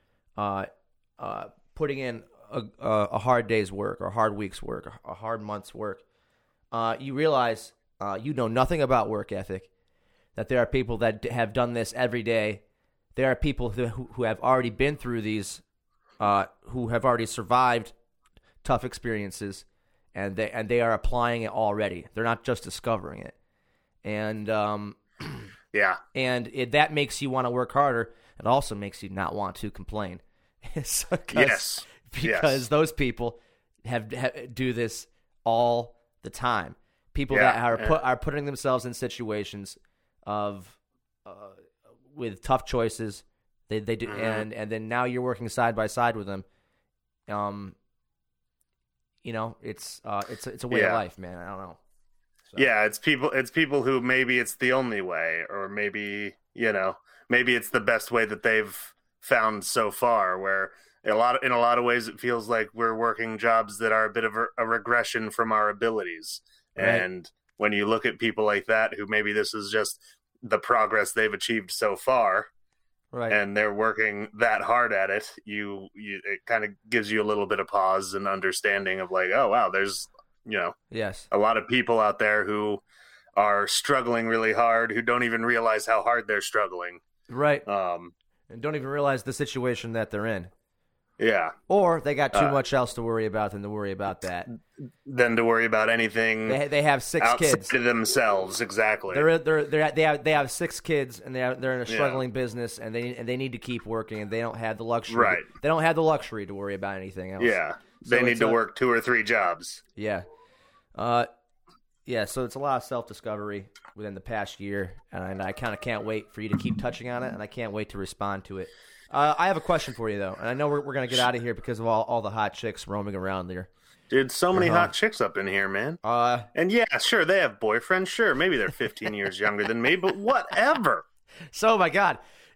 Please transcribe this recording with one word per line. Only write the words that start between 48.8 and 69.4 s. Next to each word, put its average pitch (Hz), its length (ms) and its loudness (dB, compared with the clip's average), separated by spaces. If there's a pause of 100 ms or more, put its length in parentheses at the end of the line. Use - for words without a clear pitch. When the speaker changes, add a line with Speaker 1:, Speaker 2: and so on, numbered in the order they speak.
Speaker 1:
you 117 100 -10
know, 113 300 -6
it's, - 420 -12
uh, 104 240 -4
it's, 120 180 -12
it's 127 180 -12
a 123 40 -6
way 120 120 2
Speaker 2:
Yeah. 101 80 4
Speaker 1:
of 92 60 2
life, 98 240 -4
man. 90 200 -12
I 87 120 -12
don't 95 80 -12
know. 90 180 -14 (760)
So. - 80 -14
Speaker 2:
Yeah, 113 260 4
it's 107 140 0
people, 143 340 0
it's 131 180 -2
people 143 320 2
who 131 180 2
maybe 127 380 2
it's 120 180 -2
the 127 160 2
only 120 300 0
way, 82 480 -2
or 98 180 -6
maybe, 104 640 -6 (200)
you 110 180 0
know, 95 240 0 (320)
maybe 123 260 4
it's 117 160 -2
the 120 100 2
best 110 300 0
way 117 140 4
that 104 180 -6
they've 107 320 2 (460)
found 110 440 2
so 110 260 0
far, 98 480 2
where 95 320 -2 (340)
a 107 80 0
lot 120 240 4
of, 131 60 -2
in 131 100 2
a 120 60 4
lot 120 180 4
of 120 80 2
ways 120 240 2
it 107 100 -12
feels 117 300 -2
like 110 240 0
we're 113 220 0
working 113 420 -2
jobs 110 420 2
that 110 140 2
are 110 140 4
a 107 60 -2
bit 110 120 -2
of 107 100 -2
a, 117 120 0 (100)
a 113 100 0
regression 113 640 0
from 113 220 0
our 107 160 4
abilities. 101 720 -2 (340)
Speaker 1:
Right. 95 120 0
Speaker 2:
And 92 440 0 (280)
when 107 140 2
you 101 120 2
look 110 220 2
at 113 120 -2
people 110 280 0
like 101 180 2
that, 110 300 2
who 104 120 -6
maybe 104 280 0
this 104 180 0